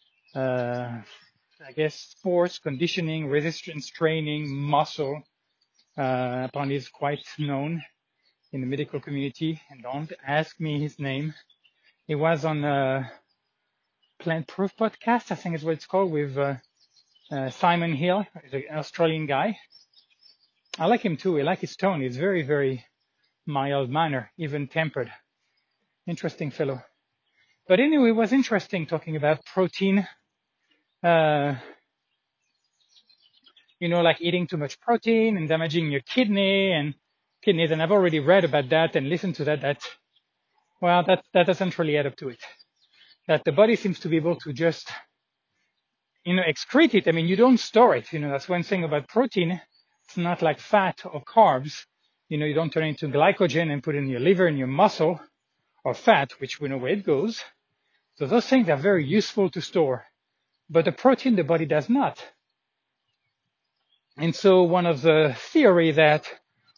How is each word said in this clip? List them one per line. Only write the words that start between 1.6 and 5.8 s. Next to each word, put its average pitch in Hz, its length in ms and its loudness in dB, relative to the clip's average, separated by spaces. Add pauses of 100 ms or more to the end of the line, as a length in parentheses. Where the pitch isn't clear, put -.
I 135 60 -20
guess 156 220 -4
sports, 175 640 -4
conditioning, 156 720 -4
resistance 151 600 -4
training, 151 640 -4
muscle. 147 720 -2 (720)